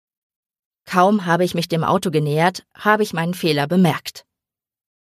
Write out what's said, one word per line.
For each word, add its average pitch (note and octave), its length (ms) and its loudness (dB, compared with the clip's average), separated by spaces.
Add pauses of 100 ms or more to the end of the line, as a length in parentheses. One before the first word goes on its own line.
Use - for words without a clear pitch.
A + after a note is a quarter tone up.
(840)
Kaum F#3 400 2
habe E3+ 200 2
ich F3 100 -4
mich E3+ 140 -4
dem E3 160 -2
Auto F3+ 260 0
genähert, D#3 640 0
habe G#3+ 300 0
ich G#3 100 -6
meinen E3+ 200 -4
Fehler D3 340 -2
bemerkt. E3+ 580 0 (760)